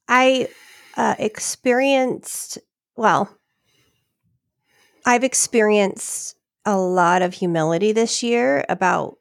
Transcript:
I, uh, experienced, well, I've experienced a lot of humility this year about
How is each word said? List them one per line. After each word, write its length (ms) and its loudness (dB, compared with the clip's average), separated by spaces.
I, 400 2
uh, 200 0
experienced, 1400 -2
well, 320 2
I've 180 4
experienced 1120 0
a 120 0
lot 440 2
of 120 -2
humility 600 0
this 300 -2
year 440 0
about 540 -2